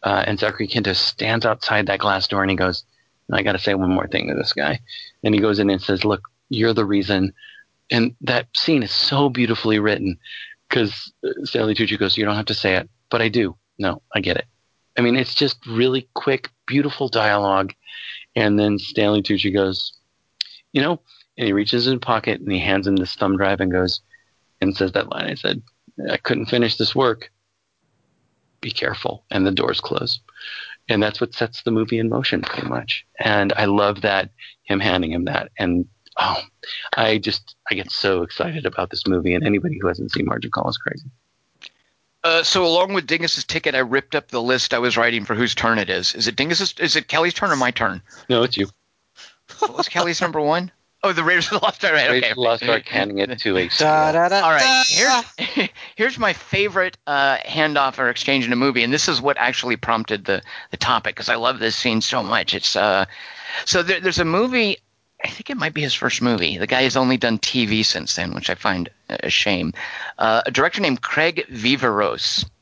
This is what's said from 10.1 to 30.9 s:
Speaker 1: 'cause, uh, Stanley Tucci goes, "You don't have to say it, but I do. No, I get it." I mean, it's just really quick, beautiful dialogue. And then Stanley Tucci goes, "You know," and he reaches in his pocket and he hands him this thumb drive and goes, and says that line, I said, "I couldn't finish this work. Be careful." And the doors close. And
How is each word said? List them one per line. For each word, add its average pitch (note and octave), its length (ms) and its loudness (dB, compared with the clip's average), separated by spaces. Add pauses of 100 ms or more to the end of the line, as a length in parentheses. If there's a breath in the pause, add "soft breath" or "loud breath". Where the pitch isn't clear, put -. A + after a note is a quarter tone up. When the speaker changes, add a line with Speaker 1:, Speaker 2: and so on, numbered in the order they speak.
Speaker 1:
'cause, - 420 -2 (140)
uh, - 40 -2 (160)
Stanley A2 300 0
Tucci G#2 220 0
goes, G2 200 0
"You G#2+ 80 0
don't G#2 100 0
have G#2+ 120 -2
to A2 60 -2
say F#2+ 220 2
it, F2+ 140 -2 (200)
but A#2+ 120 2
I A2+ 80 2
do. G2+ 260 0 (240)
No, F#2 220 -2 (120)
I G#2+ 60 0
get F2 180 0
it." - 80 -4 (520)
I B2+ 40 2
mean, A#2+ 140 4
it's C3 200 -2
just C#3 300 0
really B2+ 480 0
quick, - 360 -4 (180)
beautiful C#3+ 420 0
dialogue. G2+ 640 2 (640 loud breath)
And G#2 240 4
then G#2 200 2
Stanley G#2 440 0
Tucci G2 300 0
goes, F#2+ 400 -2 (760 loud breath)
"You C#3+ 100 2
know," E3 200 0 (360 soft breath)
and A#2+ 100 0
he G2+ 60 2
reaches A2 340 2
in C3 60 2
his B2 60 -2
pocket A2+ 420 0
and G#2 100 -4
he F#2 80 2
hands F#2+ 280 0
him G2 80 2
this F#2 200 -2
thumb G2 220 2
drive G2 240 2
and F#2 100 0
goes, F2+ 300 0 (600 soft breath)
and D3 140 0
says F#3+ 180 0
that - 160 -2
line, - 200 -6
I - 60 -6
said, - 260 -4 (500)
"I - 60 0
couldn't A#2+ 300 -2
finish A#2+ 300 2
this A2 180 0
work. B2+ 360 0 (1300)
Be - 100 -8
careful." - 580 -4
And F#2+ 160 2
the G2 60 2
doors B1 300 0
close. - 380 -4 (680 loud breath)
And G#2+ 140 2